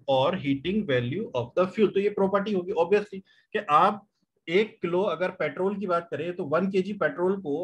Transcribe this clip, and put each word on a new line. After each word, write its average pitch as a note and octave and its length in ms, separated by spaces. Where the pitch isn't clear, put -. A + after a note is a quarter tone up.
or C3+ 260
heating C#3+ 420
value C3 440
of A#2+ 240
the F3+ 140
fuel। G#3 240
तो G3 60
ये G3+ 100
property G3 440
होगी F3+ 200
obviously F#3+ 460
कि A2 60
आप G3 340
एक G#3 340
किलो F3 240
अगर F3+ 260
पेट्रोल F3+ 480
की G3+ 80
बात E3+ 240
करें D#3 240
तो F#3 100
वन F3 260
केजी G3 220
पेट्रोल F3 480
को D#3 220